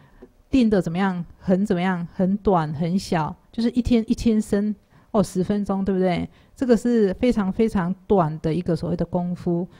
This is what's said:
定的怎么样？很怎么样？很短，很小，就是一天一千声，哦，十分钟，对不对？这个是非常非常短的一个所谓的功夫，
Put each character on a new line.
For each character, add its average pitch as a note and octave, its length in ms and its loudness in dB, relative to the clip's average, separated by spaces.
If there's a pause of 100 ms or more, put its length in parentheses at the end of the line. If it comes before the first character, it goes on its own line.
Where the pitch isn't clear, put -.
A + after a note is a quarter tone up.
(500)
定 B3 200 4
的 G3+ 120 4
怎 E3+ 100 -6
么 E3+ 60 -4
样？ F#3 260 -2 (160)
很 F#3+ 260 0
怎 G3+ 80 -2
么 F3 80 0
样？ F3+ 320 -2
很 F#3+ 220 0
短， E3+ 380 2
很 E3+ 260 -2
小， D#3+ 340 -2 (160)
就 A3+ 140 -6
是 A#3 60 0
一 B3 120 0
天 A3+ 300 2
一 - 20 2
千 A3 280 2
声， G#3 340 -2 (360)
哦， G3+ 120 2
十 - 180 -2
分 G3+ 220 -2
钟， G3 220 -4
对 G3 100 0
不 F#3 60 0
对？ E3+ 280 -2 (240)
这 - 120 -4
个 A#3+ 100 4
是 A3 380 2
非 B3 180 2
常 G3 180 0
非 A3 200 0
常 F#3+ 260 -2 (100)
短 D#3+ 360 2
的 D#3+ 120 -2
一 E3+ 80 -2
个 F3 140 -2
所 E3 140 -6
谓 F3 80 -2
的 E3+ 80 -2
功 F3+ 280 -4
夫， F3 320 -2 (140)